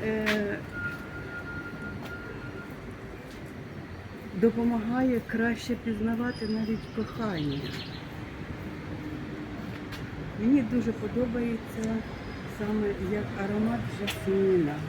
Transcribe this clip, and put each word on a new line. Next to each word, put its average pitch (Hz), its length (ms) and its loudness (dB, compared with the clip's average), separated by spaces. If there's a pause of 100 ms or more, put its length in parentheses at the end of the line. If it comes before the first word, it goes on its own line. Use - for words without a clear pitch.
е, 214 520 2 (3750)
допомагає 233 920 4
краще 226 480 2
пізнавати 226 720 -2
навіть 220 320 0 (160)
кохання. 180 640 0 (2750)
Мені 254 220 8
дуже 226 300 4
подобається 226 1040 0 (600)
саме 208 300 2 (240)
як 208 140 2 (180)
аромат 214 360 2 (220)
жасміна. 190 760 6 (140)